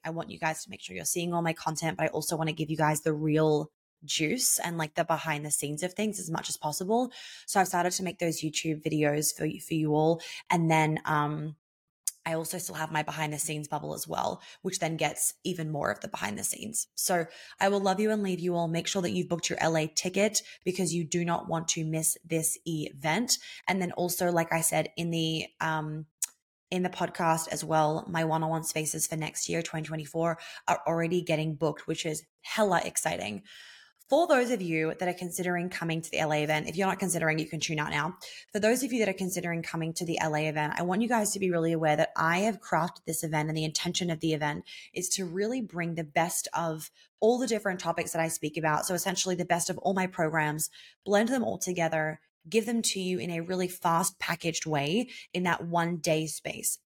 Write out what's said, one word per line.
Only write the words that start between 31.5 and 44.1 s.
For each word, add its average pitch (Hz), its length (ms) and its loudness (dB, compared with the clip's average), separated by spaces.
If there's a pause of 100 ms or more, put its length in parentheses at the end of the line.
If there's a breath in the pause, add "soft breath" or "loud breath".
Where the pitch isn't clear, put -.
booked, 151 320 -2
which 160 220 -4
is 156 160 -4 (180)
hella 196 420 2
exciting. 104 600 -4 (640 loud breath)
For 320 200 4
those 247 240 4
of 208 100 0
you 160 380 0
that 180 100 0
are 175 40 0
considering 175 540 -2
coming 165 320 -2
to - 120 -10
the 151 80 0
L 156 120 2
A 151 120 2
event, 151 240 0
if - 80 -6
you're 190 100 2
not 185 140 0
considering, 160 400 0
you 156 80 -2
can 156 120 -6
tune 151 200 -2
out 151 100 -2
now. 151 260 -2 (360 loud breath)
For 214 80 -2
those 240 240 4
of 240 100 -2
you 254 60 2
that 202 100 2
are 190 40 2
considering 175 500 -2
coming 165 300 -4
to 170 120 -6
the 165 140 -2
L 156 160 0
A 151 120 2
event, 151 300 0
I 170 60 0
want 185 180 2
you 240 60 2
guys 220 240 2
to 196 80 -4
be 190 100 2
really 165 220 2
aware 160 240 4
that 160 200 2
I 170 260 2
have 208 200 0
crafted - 460 0
this 160 160 -4
event, 156 260 0
and 156 80 -2
the 156 60 0
intention 175 480 -2